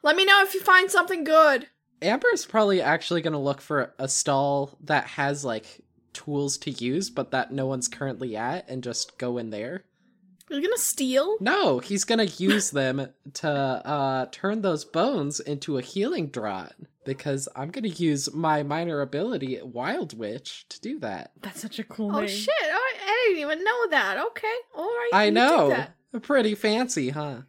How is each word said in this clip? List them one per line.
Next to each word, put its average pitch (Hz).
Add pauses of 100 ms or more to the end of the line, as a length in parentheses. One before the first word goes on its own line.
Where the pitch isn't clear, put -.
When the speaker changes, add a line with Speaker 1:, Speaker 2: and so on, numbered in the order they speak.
Speaker 1:
Let 302
me 381
know 392
if 392
you 381
find 370
something 349
good. 302 (320)
Speaker 2:
Amber's 285
probably 202
actually 160
gonna 156
look 139
for 139
a 135
stall 139
that 147
has, 143
like, 113 (300)
tools 143
to -
use, 135
but 135
that 131
no 135
one's 131
currently 123
at, 127
and 131
just -
go 123
in 113
there. 120 (680)
Speaker 1:
You're 285
gonna 415
steal? 285
Speaker 2:
No, 214
he's 202
gonna 226
use 196
them 135 (260)
to, 160
uh, 135
turn 208
those 165
bones 165
into 143
a 123
healing 208
draught, 104 (300)
because 135
I'm 139
gonna 226
use 156
my 156
minor 156
ability, 139
Wild 131
Witch, 113
to -
do 269
that. 98 (100)
Speaker 3:
That's -
such -
a 220
cool 202
Speaker 1:
Oh, 220
Speaker 3:
name. 208
Speaker 1:
shit. 208
I, 427 (140)
I 466
didn't 330
even 311
know 466
that. 208 (140)
Okay. 440 (220)
All 311
right. 480
Speaker 2:
I 208
Speaker 1:
You 214
did 208
Speaker 2:
know. 240
Speaker 1:
that. - (280)
Speaker 2:
Pretty 226
fancy, 214
huh? 143